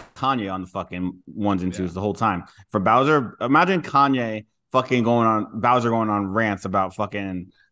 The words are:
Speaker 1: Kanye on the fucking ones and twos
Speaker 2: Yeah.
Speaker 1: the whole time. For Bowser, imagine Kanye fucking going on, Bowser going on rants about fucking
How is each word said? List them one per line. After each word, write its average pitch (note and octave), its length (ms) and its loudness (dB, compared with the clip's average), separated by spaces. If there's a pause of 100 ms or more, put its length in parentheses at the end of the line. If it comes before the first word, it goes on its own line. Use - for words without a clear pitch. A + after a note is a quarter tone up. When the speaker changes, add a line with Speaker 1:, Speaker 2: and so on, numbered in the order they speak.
(140)
Speaker 1:
Kanye B2+ 360 -2
on F#2 120 -6
the F2+ 40 -10
fucking F2+ 600 -6
ones G2+ 360 -2
and F2+ 120 -4
twos F#2 160 -4
Speaker 2:
Yeah. E2 40 -14
Speaker 1:
the F#2 60 -6
whole G2+ 140 -2
time. F#2 300 -2 (260)
For G#2+ 100 0
Bowser, B2+ 600 2
imagine E3 420 2
Kanye B2+ 640 0 (260)
fucking B2 320 2
going A#2 220 4
on, A2 340 0
Bowser A#2+ 300 2
going A2+ 180 0
on G2+ 200 0
rants G#2 360 -2
about F#2+ 300 -2
fucking G2 580 -6 (200)